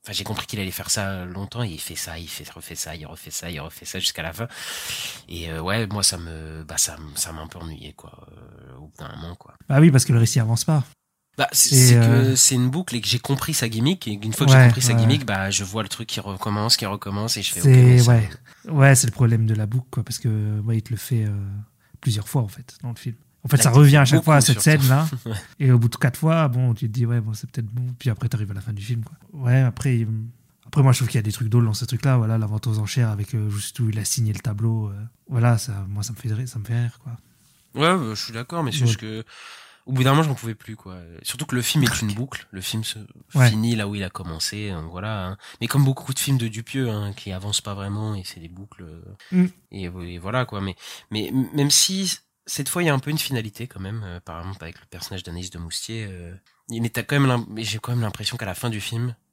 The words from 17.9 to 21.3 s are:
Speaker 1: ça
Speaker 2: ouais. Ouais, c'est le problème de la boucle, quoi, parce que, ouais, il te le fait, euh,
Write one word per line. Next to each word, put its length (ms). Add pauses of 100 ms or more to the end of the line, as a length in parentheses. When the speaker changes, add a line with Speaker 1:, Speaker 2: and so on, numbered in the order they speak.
Speaker 1:
ça 160
Speaker 2:
ouais. 140 (400)
Ouais, 260
c'est 120
le 60
problème 320
de 80
la 140
boucle, 240
quoi, 120
parce 140
que, 440
ouais, 160
il 40
te 80
le 80
fait, 280
euh, 40 (720)